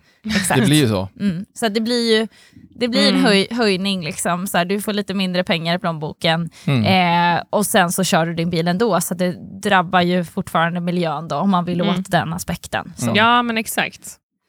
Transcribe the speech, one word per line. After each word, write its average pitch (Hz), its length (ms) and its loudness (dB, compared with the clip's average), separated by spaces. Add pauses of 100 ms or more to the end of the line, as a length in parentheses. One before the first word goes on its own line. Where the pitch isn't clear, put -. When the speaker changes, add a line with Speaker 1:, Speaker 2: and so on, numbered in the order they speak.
(260)
Speaker 1:
Exakt. 196 340 0
Speaker 2:
det - 60 4
blir 143 100 4
ju 143 120 4
så. 98 200 0 (120)
Speaker 1:
Mm. 196 240 -2 (100)
Så 233 140 -2
det 208 120 -2
blir 233 380 2
ju, 220 100 0 (520)
det 247 80 0
blir 262 200 2
en 262 80 2
Speaker 3:
Mm. 269 80 4
Speaker 1:
höj-, 202 300 4
höjning, 196 500 0
liksom. 175 420 -4
Så 196 120 -2
här, 175 60 2
du 196 160 -2
får 208 120 -6
lite 202 220 -4
mindre 185 300 -2
pengar 170 320 -2
i - 20 -4
plånboken. 165 720 -2 (160)
Speaker 2:
Mm. 170 720 2
Speaker 1:
Eh, - 140 -2
och 202 160 0
sen 180 260 2
så 190 120 0
kör 165 220 2
du 170 80 -4
din 170 160 -2
bil 170 180 0
ändå, 180 320 2
så 180 140 -4
det 175 480 -6
drabbar 185 380 2
ju 175 240 2
fortfarande 170 560 -2
miljön 165 480 -2
då, 160 80 -2
om 190 140 2
man 175 140 2
vill 175 160 -2
Speaker 3:
Mm. 185 140 0
Speaker 1:
åt 185 160 -4
den 160 220 0
aspekten. - 640 -6
Så. - 80 -6
Speaker 2:
Mm. 233 120 0
Speaker 3:
Ja, 240 260 4
men 226 160 -2
exakt. - 580 -6 (320)